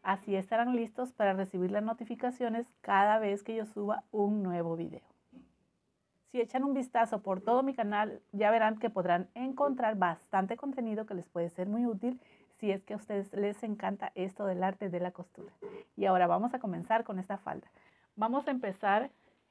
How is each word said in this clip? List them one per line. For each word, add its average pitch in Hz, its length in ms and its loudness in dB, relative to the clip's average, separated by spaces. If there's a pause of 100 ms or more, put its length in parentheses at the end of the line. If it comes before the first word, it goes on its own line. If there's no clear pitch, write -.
Así 190 340 0
estarán 233 400 0
listos 240 380 -4
para 196 180 4
recibir 185 380 -2
las 208 120 0
notificaciones 233 840 -4 (160)
cada 208 360 4
vez 202 240 0
que 226 120 -8
yo 220 100 -2
suba 208 460 -4
un 208 320 2
nuevo 170 340 -2
video. - 240 -8 (1300)
Si 247 100 -2
echan 262 240 0
un 285 80 2
vistazo 233 480 2
por 190 220 -2
todo 240 200 4
mi 269 120 0
canal, 208 480 -2 (100)
ya 208 180 4
verán 220 280 4
que 226 100 0
podrán 180 460 2
encontrar 254 640 0
bastante 190 600 0
contenido 226 480 -4
que 214 80 -10
les 175 160 -8
puede 170 220 -4
ser 185 180 -6
muy 233 160 0
útil 240 380 -2 (340)
si 208 140 -2
es 196 140 -2
que 208 100 -10
a - 20 -6
ustedes 202 380 -6
les 208 280 -2
encanta 208 520 -4
esto 190 320 -4
del 185 180 0
arte 190 240 -2
de 175 100 -4
la 180 120 -2
costura. - 420 -18 (420)
Y 196 120 0
ahora 180 200 6
vamos 196 280 2
a 247 40 -6
comenzar 220 460 0
con 190 140 -6
esta 190 180 -6
falda. - 340 -10 (460)
Vamos 240 320 0
a - 20 0
empezar 214 600 0 (400)